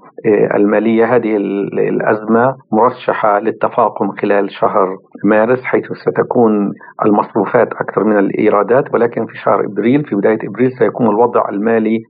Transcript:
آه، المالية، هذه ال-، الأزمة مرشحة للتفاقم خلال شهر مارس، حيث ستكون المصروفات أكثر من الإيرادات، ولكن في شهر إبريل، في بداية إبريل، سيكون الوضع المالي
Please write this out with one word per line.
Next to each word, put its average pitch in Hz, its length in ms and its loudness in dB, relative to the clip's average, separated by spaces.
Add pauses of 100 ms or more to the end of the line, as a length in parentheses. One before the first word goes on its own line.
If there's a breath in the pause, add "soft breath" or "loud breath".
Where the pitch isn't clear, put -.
(260 loud breath)
آه، 104 320 2
المالية، 110 580 2
هذه 110 220 0
ال-، 98 420 -4
الأزمة 110 760 0 (160)
مرشحة 107 680 0
للتفاقم 107 720 0 (100)
خلال 101 300 0
شهر 95 460 0 (280)
مارس، 110 380 2
حيث - 200 -2
ستكون 107 880 0 (340 loud breath)
المصروفات 104 640 2
أكثر - 360 -4
من 107 160 2
الإيرادات، 104 640 2 (100)
ولكن 113 320 -2
في - 200 -16
شهر 101 200 2
إبريل، 107 400 0
في - 100 -6
بداية 110 220 2 (120)
إبريل، 120 300 -2
سيكون 113 280 0
الوضع 113 420 0
المالي 110 500 0 (100)